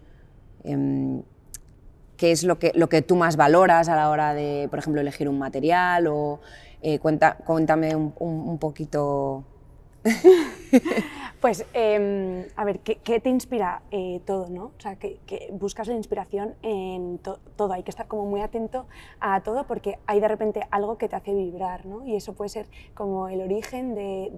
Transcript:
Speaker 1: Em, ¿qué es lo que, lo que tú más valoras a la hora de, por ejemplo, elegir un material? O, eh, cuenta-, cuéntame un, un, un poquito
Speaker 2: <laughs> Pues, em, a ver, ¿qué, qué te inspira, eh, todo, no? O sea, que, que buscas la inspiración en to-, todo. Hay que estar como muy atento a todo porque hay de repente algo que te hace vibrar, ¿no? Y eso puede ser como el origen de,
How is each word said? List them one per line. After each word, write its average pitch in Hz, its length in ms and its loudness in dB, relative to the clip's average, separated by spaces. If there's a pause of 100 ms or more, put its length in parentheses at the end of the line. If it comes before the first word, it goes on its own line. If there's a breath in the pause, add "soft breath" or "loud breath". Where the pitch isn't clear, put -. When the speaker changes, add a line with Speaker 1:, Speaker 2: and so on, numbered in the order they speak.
(640 soft breath)
Speaker 1:
Em, 139 580 -2 (960)
¿qué 170 160 4
es 156 120 0
lo 170 140 2
que, 170 160 2
lo 165 140 4
que 156 140 4
tú 185 140 4
más 170 200 4
valoras 165 520 8
a 170 80 2
la 151 140 4
hora 151 240 2
de, 147 360 -2
por 143 100 -4
ejemplo, 147 200 0
elegir 143 280 -2
un 139 100 -2
material? 170 680 2
O, 147 320 -2 (420 loud breath)
eh, 151 160 0
cuenta-, 156 460 2
cuéntame 160 500 2
un, 151 240 -2
un, 160 300 -4
un 165 100 -4
poquito 143 880 -4 (600)
Speaker 2:
<laughs> 277 1400 4
Pues, 220 340 2
em, 202 720 0 (100)
a 208 80 -2
ver, 190 160 -2
¿qué, - 160 -4
qué 233 240 0
te - 80 0
inspira, 226 600 -2
eh, 185 340 -6
todo, 190 240 -4
no? 180 300 -12
O - 20 -20
sea, 196 160 -12
que, 196 300 -10
que - 260 -12
buscas 202 360 -6
la 240 60 -2
inspiración 208 680 -6
en 185 560 -6
to-, 190 200 -12 (180)
todo. 196 180 0
Hay 185 80 -6
que 196 80 -12
estar 220 160 -10
como 208 180 -6
muy 202 160 -2
atento 226 460 -6 (340 loud breath)
a 196 220 0
todo 247 240 -4
porque 214 400 -6
hay 208 140 2
de 214 80 4
repente 214 420 -2
algo 208 260 -2
que 220 100 -6
te - 100 -6
hace 202 180 -6
vibrar, 180 500 -4
¿no? 214 220 -14
Y 220 100 -4
eso 190 160 -8
puede 208 160 -8
ser 208 180 -12 (280 soft breath)
como 190 340 -4
el 190 140 -6
origen 226 520 -6
de, 196 440 -6